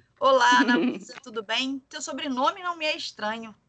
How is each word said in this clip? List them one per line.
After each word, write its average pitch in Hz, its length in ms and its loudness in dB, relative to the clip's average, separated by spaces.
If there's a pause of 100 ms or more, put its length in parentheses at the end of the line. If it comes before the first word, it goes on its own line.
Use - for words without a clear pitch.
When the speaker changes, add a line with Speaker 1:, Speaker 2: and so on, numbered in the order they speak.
(200)
Speaker 1:
Olá, 247 400 6
Ana 240 160 4
Speaker 2:
<laughs> - 0 -
Speaker 1:
Luísa, - 480 -2
tudo 226 180 -10
bem? 262 460 -4
Teu 302 140 -14
sobrenome 302 600 -4
não 349 140 -6
me 311 100 -6
é 311 120 -2
estranho. 220 580 -8 (140)